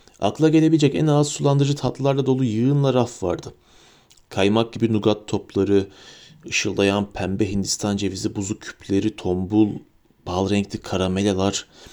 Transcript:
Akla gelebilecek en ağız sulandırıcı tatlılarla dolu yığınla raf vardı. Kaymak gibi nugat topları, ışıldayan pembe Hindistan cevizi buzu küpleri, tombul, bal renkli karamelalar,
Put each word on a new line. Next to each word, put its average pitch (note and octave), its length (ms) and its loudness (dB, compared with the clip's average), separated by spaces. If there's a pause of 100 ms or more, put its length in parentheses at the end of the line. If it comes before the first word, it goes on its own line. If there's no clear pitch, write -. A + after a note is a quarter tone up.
(200)
Akla C#3+ 280 2
gelebilecek D#3 460 4
en D#3 120 0
ağız D3 220 2
sulandırıcı C#3+ 460 0
tatlılarla C3+ 520 -2
dolu C3 180 2
yığınla B2+ 500 2
raf B2 280 0
vardı. - 320 -4 (720)
Kaymak G#2+ 440 2
gibi A2 200 0
nugat G#2+ 360 0
topları, G2 580 0 (600)
ışıldayan G2+ 640 -2
pembe F#2+ 380 -2
Hindistan G2+ 460 -4
cevizi G2+ 400 -4
buzu G2+ 220 -6
küpleri, G2+ 580 -4
tombul, F#2+ 520 0 (580)
bal F#2 240 -2
renkli G2+ 280 -2
karamelalar, F#2+ 880 -2 (260)